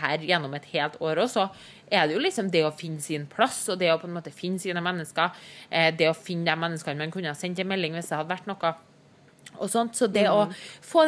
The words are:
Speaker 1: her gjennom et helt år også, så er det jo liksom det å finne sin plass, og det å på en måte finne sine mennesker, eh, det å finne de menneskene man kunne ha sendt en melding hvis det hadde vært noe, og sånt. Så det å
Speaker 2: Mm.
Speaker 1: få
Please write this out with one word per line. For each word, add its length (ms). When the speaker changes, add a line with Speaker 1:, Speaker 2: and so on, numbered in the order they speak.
Speaker 1:
her 180
gjennom 320
et 160
helt 260
år 280
også, 240
så 0
er 140
det 100
jo 60
liksom 280
det 140
å 80
finne 300
sin 260
plass, 400
og 100
det 140
å 80
på 80
en 80
måte 160
finne 300
sine 200
mennesker, 500
eh, 220
det 160
å 80
finne 320
de 80
menneskene 420
man 140
kunne 160
ha 80
sendt 240
en 80
melding 300
hvis 100
det 100
hadde 140
vært 160
noe, 240
og 80
sånt. 300
Så 80
det 240
å 160
Speaker 2:
Mm. 60
Speaker 1:
få 280